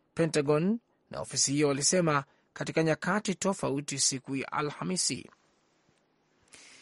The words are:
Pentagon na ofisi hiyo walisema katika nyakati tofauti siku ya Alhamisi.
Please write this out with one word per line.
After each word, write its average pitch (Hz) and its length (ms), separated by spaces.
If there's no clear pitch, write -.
Pentagon 156 680
na - 100
ofisi 135 300
hiyo 147 160
walisema 143 560
katika 151 300
nyakati 175 520
tofauti 143 640
siku 135 360
ya - 160
Alhamisi. - 800